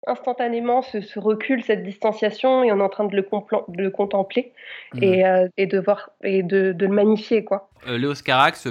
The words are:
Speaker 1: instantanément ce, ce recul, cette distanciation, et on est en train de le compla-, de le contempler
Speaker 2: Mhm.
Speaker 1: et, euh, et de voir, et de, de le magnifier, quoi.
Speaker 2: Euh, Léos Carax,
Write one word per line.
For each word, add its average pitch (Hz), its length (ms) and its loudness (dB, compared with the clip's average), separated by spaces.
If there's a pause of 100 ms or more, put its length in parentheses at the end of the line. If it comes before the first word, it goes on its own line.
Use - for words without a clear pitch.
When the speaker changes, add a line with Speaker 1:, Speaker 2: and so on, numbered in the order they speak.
Speaker 1:
instantanément 240 760 -2
ce, 220 180 -8
ce 208 180 -12
recul, 220 460 -2
cette 202 180 0
distanciation, 220 800 0
et 233 80 4
on 196 80 2
est 196 40 2
en 196 80 0
train 208 160 -2
de 196 100 -6
le 196 60 2
compla-, 208 460 -4
de 175 140 -8
le 190 60 -2
contempler 196 640 -2 (400)
Speaker 2:
Mhm. 123 100 -8
Speaker 1:
et, 185 220 4
euh, 185 320 4
et 196 100 0
de 196 120 0
voir, 202 320 -2 (120)
et 190 200 0
de, 190 300 2
de 185 140 -2
le 190 60 2
magnifier, 214 500 2
quoi. - 280 -6 (180)
Speaker 2:
Euh, 123 80 -2
Léos 139 260 -2
Carax, 135 480 2